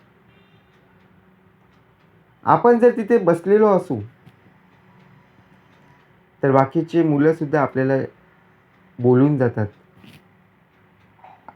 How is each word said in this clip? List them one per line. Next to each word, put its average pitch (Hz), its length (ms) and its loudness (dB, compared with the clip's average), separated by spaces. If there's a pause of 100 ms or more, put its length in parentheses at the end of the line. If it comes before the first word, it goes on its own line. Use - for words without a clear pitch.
(2500)
आपण 196 340 2
जर 240 180 2
तिथे 233 220 -2
बसलेलो 196 580 0
असू, 147 240 -6 (2500)
तर 139 100 0
बाकीचे 165 500 0
मुलं 156 320 0
सुद्धा 151 280 -4
आपल्याला 131 320 -4 (1040)
बोलून 127 400 2
जातात, 117 280 -4 (1900)